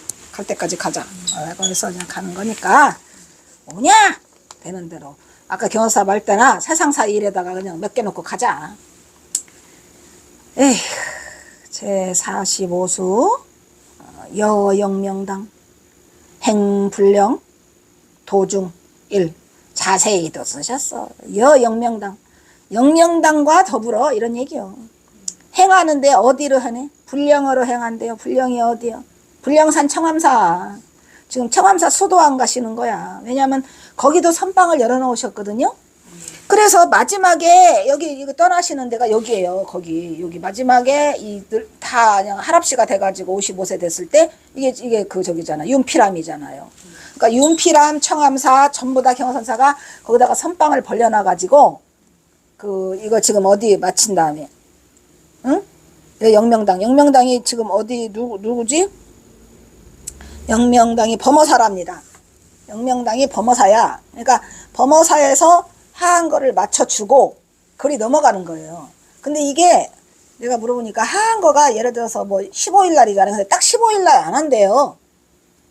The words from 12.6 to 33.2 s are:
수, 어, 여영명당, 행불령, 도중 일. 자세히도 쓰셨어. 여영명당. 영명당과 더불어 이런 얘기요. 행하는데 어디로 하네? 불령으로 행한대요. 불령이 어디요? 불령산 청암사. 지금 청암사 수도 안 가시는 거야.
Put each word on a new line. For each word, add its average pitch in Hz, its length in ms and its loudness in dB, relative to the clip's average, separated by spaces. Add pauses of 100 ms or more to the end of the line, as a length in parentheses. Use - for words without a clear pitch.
수, 226 540 -4 (580)
어, - 260 -20 (120)
여영명당, 196 1120 -4 (920)
행불령, 202 1000 0 (840)
도중 190 460 -2 (360)
일. 180 240 -2 (420)
자세히도 185 720 -2
쓰셨어. - 640 -10 (280)
여영명당. 226 840 2 (540)
영명당과 311 920 4
더불어 240 480 -2
이런 233 240 -4
얘기요. 247 380 -10 (800)
행하는데 320 600 0
어디로 262 440 2
하네? 254 320 -8 (160)
불령으로 277 580 0
행한대요. 233 520 -8
불령이 254 440 -4
어디요? 233 440 -4 (380)
불령산 302 440 2
청암사. 247 920 0 (520)
지금 247 200 -6
청암사 359 420 2
수도 370 280 2
안 294 180 4
가시는 240 380 -4
거야. 196 480 -8